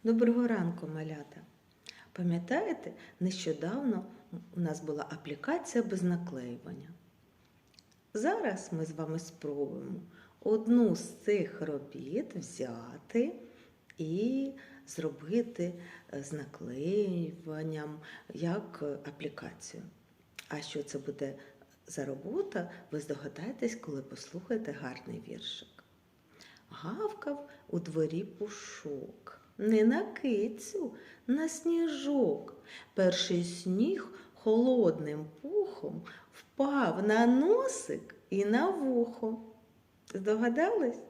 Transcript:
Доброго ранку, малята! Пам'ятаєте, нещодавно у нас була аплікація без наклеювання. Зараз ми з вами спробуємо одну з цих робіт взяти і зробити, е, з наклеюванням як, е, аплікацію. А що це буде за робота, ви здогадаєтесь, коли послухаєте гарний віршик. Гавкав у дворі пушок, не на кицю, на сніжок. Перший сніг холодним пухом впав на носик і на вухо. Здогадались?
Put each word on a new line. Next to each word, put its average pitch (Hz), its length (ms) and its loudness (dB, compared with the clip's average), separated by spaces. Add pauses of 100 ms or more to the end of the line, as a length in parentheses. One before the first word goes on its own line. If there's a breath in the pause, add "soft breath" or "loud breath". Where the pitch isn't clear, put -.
Доброго 233 420 6
ранку, 175 480 0
малята! 156 460 -8 (720 loud breath)
Пам'ятаєте, 185 800 0 (280 loud breath)
нещодавно 185 840 0 (520 loud breath)
у 175 40 -2
нас 156 200 0
була 151 300 -4
аплікація 233 720 -2
без 185 180 -2
наклеювання. 139 840 -4 (1300)
Зараз 247 580 0
ми 160 120 -2
з 160 60 -6
вами 160 280 -4
спробуємо 139 840 -6 (400 loud breath)
одну 220 560 6
з - 180 -8
цих - 460 0
робіт 143 760 -6
взяти 123 960 -2 (680 loud breath)
і 233 540 0 (340 loud breath)
зробити, 175 880 -2 (400 loud breath)
е, 139 80 -6
з 139 100 -8
наклеюванням 156 1700 -4 (340 loud breath)
як, 170 480 -2
е, 143 160 -4 (100)
аплікацію. - 720 -10 (680)
А 151 120 -6
що 147 220 -6
це 139 160 -6
буде 135 360 -6 (520 loud breath)
за - 180 -6
робота, 175 640 -4 (200 loud breath)
ви 151 100 -4
здогадаєтесь, 160 760 -4
коли 139 260 -6
послухаєте - 720 -6
гарний 127 560 -10
віршик. - 560 -12 (840 loud breath)
Гавкав 285 800 -4 (200 loud breath)
у 175 100 -2
дворі 160 460 0
пушок, - 1160 -10 (180)
не 214 260 6
на 277 180 6
кицю, 254 920 -2 (320 loud breath)
на 302 220 2
сніжок. 285 1080 2 (400 loud breath)
Перший 180 500 4
сніг 202 640 0 (260 loud breath)
холодним 190 920 4 (140)
пухом 330 600 -2 (300 loud breath)
впав 233 720 2
на 226 200 8
носик 392 880 4 (160)
і 196 140 2
на 254 260 4
вухо. 240 680 0 (760)
Здогадались? 240 960 2